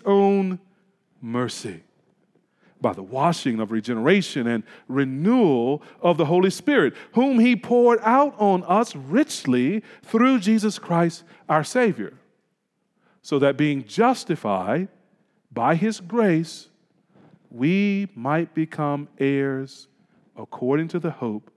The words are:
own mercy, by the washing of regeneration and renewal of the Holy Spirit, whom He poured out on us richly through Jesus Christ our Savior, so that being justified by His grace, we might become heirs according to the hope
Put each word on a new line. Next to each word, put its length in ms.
own 560
mercy, 640
by 120
the 80
washing 580
of 120
regeneration 760
and 180
renewal 920
of 160
the 80
Holy 240
Spirit, 460
whom 260
He 160
poured 460
out 380
on 280
us 300
richly 840
through 360
Jesus 400
Christ 440
our 160
Savior, 520
so 180
that 200
being 260
justified 1040
by 220
His 260
grace, 720
we 640
might 400
become 540
heirs 720
according 540
to 100
the 120
hope 460